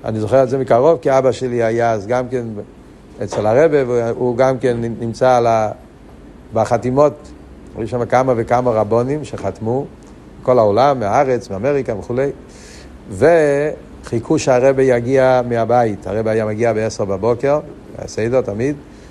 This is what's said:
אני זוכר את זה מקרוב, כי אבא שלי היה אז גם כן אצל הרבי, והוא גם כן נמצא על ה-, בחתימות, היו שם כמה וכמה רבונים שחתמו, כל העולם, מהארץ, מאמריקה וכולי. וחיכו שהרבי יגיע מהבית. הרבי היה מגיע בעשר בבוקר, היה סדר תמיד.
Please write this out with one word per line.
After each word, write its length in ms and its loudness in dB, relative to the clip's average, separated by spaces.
אני 140 -4
זוכר 240 2
את 60 0
זה 80 -2
מקרוב, 440 2
כי 160 2
אבא 140 2
שלי 320 -2
היה 280 0
אז 160 -4
גם 200 -2
כן 180 -6
אצל 220 -4
הרבי, 380 4
והוא 540 -2
גם 200 2
כן 200 -2
נמצא 300 0
על 180 4
ה-, 240 0
בחתימות, 600 2
היו 100 -6
שם 180 -4
כמה 300 2
וכמה 360 0
רבונים 540 0
שחתמו, 600 -6
כל 160 4
העולם, 400 4
מהארץ, 500 0
מאמריקה 500 -2
וכולי. 300 -4
וחיכו 1300 0
שהרבי 440 2
יגיע 680 2
מהבית. 580 0
הרבי 220 -2
היה 160 0
מגיע 280 -2
בעשר 320 -4
בבוקר, 540 0
היה 100 -12
סדר 340 -2
תמיד. 340 -4